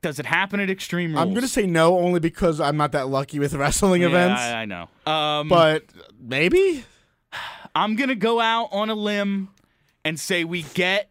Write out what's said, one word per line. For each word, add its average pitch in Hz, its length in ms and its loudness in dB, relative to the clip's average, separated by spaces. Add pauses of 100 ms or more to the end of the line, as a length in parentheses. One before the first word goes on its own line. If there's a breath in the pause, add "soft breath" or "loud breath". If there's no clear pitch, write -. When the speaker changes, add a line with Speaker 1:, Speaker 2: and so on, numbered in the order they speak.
Speaker 1:
Does 147 160 -4
it 139 80 -8
happen 190 340 -2
at 196 80 -2
Extreme 175 460 -4
Rules? 151 80 2
Speaker 2:
I'm 190 100 0
gonna 247 160 -2
say 233 180 0
no, 170 320 4
only 175 220 2
because 165 400 0
I'm 147 160 0
not 147 160 0
that 135 160 -2
lucky 139 300 -4
with 143 160 -2
wrestling 175 480 2
Speaker 1:
Yeah, 175 60 4
Speaker 2:
events. 180 340 2
Speaker 1:
I, 120 180 -2
I 110 60 -6
know. 87 220 -10 (220)
Um, 151 380 -2
Speaker 2:
But 160 360 4 (360)
maybe? 226 640 2 (880 loud breath)
Speaker 1:
I'm 208 220 0
gonna 262 180 -2
go 226 240 0
out 226 320 0
on 208 200 -2
a 220 40 -2
limb 202 540 -4 (560)
and 156 160 -4
say 175 240 -2
we 170 180 -6 (120)
get 185 360 0